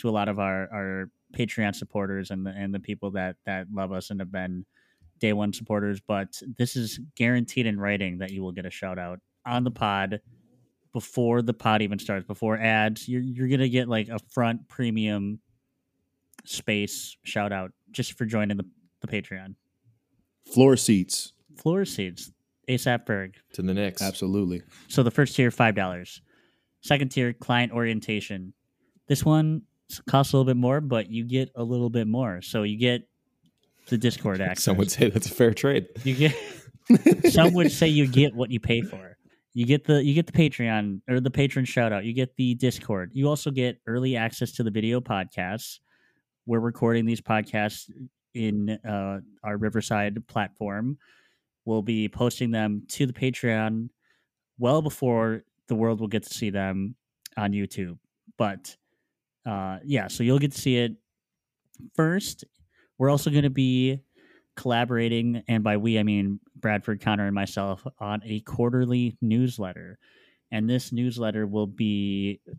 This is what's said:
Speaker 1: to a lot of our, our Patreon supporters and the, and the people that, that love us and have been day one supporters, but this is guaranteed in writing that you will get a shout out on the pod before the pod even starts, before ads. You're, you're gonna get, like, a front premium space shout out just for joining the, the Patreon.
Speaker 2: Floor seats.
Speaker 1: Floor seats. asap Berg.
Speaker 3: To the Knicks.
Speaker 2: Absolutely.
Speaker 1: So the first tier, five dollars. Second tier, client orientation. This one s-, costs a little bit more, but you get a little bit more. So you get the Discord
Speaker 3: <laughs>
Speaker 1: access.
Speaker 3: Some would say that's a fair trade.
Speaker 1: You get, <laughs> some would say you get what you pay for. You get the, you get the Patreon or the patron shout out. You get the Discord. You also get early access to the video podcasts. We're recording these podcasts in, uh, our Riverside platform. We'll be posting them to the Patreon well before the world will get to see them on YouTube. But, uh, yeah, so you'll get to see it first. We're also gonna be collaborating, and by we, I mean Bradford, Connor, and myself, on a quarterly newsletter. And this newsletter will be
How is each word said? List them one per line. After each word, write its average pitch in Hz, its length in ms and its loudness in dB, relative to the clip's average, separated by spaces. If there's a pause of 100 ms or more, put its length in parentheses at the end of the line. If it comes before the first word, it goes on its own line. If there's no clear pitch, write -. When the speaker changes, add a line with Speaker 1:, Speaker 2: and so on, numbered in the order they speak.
Speaker 1:
to 120 80 -2
a 110 40 2
lot 104 160 0
of 101 100 -2
our, 95 340 -2
our 95 380 -8 (260)
Patreon 107 380 -2
supporters 98 560 -6
and 95 160 -6
the, 95 40 -6
and 98 220 -6
the 101 80 -6
people 101 300 -8
that, 92 340 -6
that 95 280 -6
love 98 200 -4
us 92 180 -8
and 101 100 -6
have 92 120 -10
been 92 320 -6 (540)
day 110 160 2
one 104 180 0
supporters, 104 540 -4
but 98 340 -4 (160)
this 120 200 -2
is 117 240 -6 (160)
guaranteed 120 500 0
in 104 120 -2
writing 101 400 -2
that 95 120 -8
you 95 120 -8
will 92 100 -8
get 90 120 -10
a 98 60 -10
shout 92 280 -10
out 90 220 -10 (240)
on 123 200 -2
the 123 60 0
pod 101 500 -2 (760)
before 120 480 2
the 117 100 0
pod 110 300 2
even 104 160 -2
starts, 98 280 -6
before 110 300 -2
ads. 110 500 2
You're, 123 140 -2
you're 127 280 -4
gonna 131 200 2
get, 123 200 2
like, 110 200 0
a 113 100 -6 (120)
front 117 380 0
premium 107 680 -2 (1080)
space - 800 -4
shout 104 280 -4
out 95 200 -6 (180)
just - 260 -8
for 123 80 -4
joining 104 320 0
the, 98 100 -6 (340)
the - 80 -10
Patreon. 95 460 -8 (920)
Speaker 2:
Floor 131 300 8
seats. - 560 2 (240)
Speaker 1:
Floor 185 280 0
seats. 92 460 -8 (380)
asap 123 380 0
Berg. 95 300 -4 (180)
Speaker 3:
To 92 80 -6
the 92 120 0
Knicks. 101 280 -2
Speaker 2:
Absolutely. 95 600 -4 (260)
Speaker 1:
So 139 140 2
the 117 80 4
first - 260 2
tier, 123 140 4
five 113 240 2
dollars. 92 480 -6 (580)
Second 139 300 0
tier, 123 220 0
client 120 400 0
orientation. 107 800 -4 (560)
This 143 160 0
one 156 380 4 (280)
s-, - 180 -12
costs 135 240 4
a 139 40 4
little 131 120 6
bit 127 100 2
more, 131 220 2
but 117 300 -2
you 113 140 -4
get 131 320 -2
a 120 60 -6
little 120 280 0
bit 113 160 0
more. 107 340 -2
So 110 220 -2
you 104 160 -2
get 123 300 2 (800)
the 120 100 0
Discord 107 420 0
Speaker 3:
<laughs> - 0 -
Speaker 1:
access. 92 240 -2
Speaker 3:
Some 98 120 2
would 98 140 2
say 120 200 4
that's 98 160 0
a - 80 -8
fair 117 180 6
trade. - 360 0 (160)
Speaker 1:
You 131 100 0
get, 147 220 4 (480)
<laughs> 320 480 8
some 165 220 8
would 175 180 6
say 165 160 4
you 147 180 6
get 135 280 6
what 117 160 -2
you 117 100 -2
pay 117 220 2
for. 95 340 -12 (380)
You 120 120 0
get 143 180 4
the, 143 200 4
you 143 100 4
get 165 120 4
the - 60 -10
Patreon 113 760 2
or 127 100 2
the 127 140 0
patron 135 320 2
shout 117 280 2
out. 101 120 -2
You 117 80 -4
get 127 240 -2
the 123 180 2
Discord. 110 580 -2
You 135 160 2
also 147 220 -2
get 127 380 -2
early 127 280 0
access 113 360 -2
to 123 100 -4
the 113 80 0
video 110 300 0
podcasts. 98 800 -6 (680)
We're 117 140 2
recording 117 460 2
these 113 140 0
podcasts 107 720 -2 (440)
in, 110 360 0
uh, 98 500 -6 (220)
our 104 140 -6
Riverside 104 720 -2
platform. 107 680 -4 (680)
We'll 110 180 0
be 107 260 0
posting 120 440 0
them 107 380 0
to - 160 -2
the 123 60 -6
Patreon 113 760 -2 (680)
well 127 220 4
before 117 640 0 (240)
the 123 80 -2
world 113 260 2
will 110 80 -2
get 104 140 -2
to - 100 -14
see 110 180 -4
them 95 440 -2 (420)
on 101 160 0
YouTube. 95 460 -4 (400)
But, 101 360 -4 (680)
uh, 95 400 -6
yeah, 127 220 0
so - 160 -6
you'll 127 160 4
get 143 140 0
to - 80 -12
see 127 180 2
it 117 160 0 (1000)
first. 170 500 0 (520)
We're 135 140 4
also 147 200 2
gonna 143 200 4
be 131 500 2 (560)
collaborating, 117 920 0
and 110 160 2
by 104 140 2
we, 110 220 2
I 107 60 4
mean 101 360 2 (160)
Bradford, 104 460 -2
Connor, 104 240 0
and 101 80 0
myself, 98 520 -4 (140)
on 104 240 -4
a 107 160 -6
quarterly 123 800 0
newsletter. 107 800 -2 (520)
And 110 180 0
this 123 220 0
newsletter 117 560 -2
will 104 220 -2
be 101 720 -2 (180)